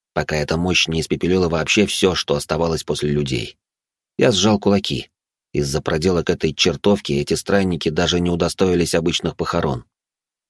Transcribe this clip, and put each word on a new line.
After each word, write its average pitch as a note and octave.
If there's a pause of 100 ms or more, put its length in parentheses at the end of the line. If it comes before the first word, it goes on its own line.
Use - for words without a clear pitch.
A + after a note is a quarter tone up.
(120)
пока D#2
эта D2+
мощь F2
не D#2+
испепелила F2
вообще E2
всё, F#2
что -
оставалось D#2+
после D2+
людей. C2+ (640)
Я C3
сжал G3+
кулаки. G3+ (460)
Из-за C#2+
проделок E2
этой E2
чертовки F2
эти D2
странники F2+
даже E2+
не F2
удостоились F2
обычных E2
похорон. D2+ (640)